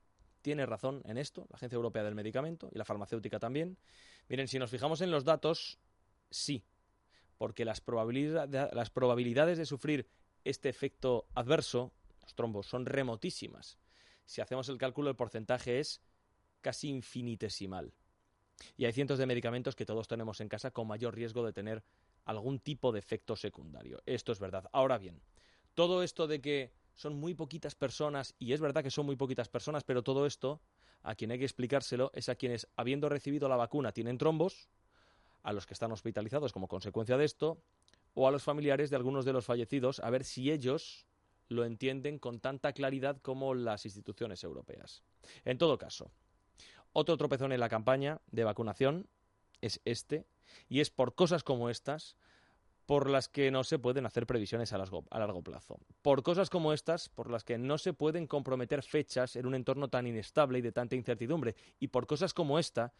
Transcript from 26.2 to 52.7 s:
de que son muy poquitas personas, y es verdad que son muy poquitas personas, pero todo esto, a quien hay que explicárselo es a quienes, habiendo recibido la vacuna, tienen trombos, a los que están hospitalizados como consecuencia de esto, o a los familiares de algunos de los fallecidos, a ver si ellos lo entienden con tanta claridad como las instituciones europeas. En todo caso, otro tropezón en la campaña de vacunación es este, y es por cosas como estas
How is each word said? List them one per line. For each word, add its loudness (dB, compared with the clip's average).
de -2
que -2
son -8
muy -4
poquitas -8
personas, -2
y -2
es 2
verdad 2
que -2
son 0
muy 0
poquitas -2
personas, -4
pero 2
todo 2
esto, -2
a -4
quien -4
hay -4
que 0
explicárselo 0
es -6
a 0
quienes, -2
habiendo 0
recibido 0
la 6
vacuna, 0
tienen -2
trombos, 2
a -4
los -4
que -16
están -4
hospitalizados -2
como -6
consecuencia 0
de 6
esto, 0
o 6
a 10
los 0
familiares 2
de 2
algunos 2
de 2
los 2
fallecidos, 2
a -2
ver 2
si 0
ellos 0
lo 0
entienden -2
con -6
tanta -2
claridad 0
como 0
las -2
instituciones -8
europeas. -12
En 0
todo 6
caso, -10
otro 2
tropezón 0
en 0
la 2
campaña 2
de 0
vacunación 2
es -4
este, -2
y 2
es 4
por 2
cosas 4
como 0
estas -6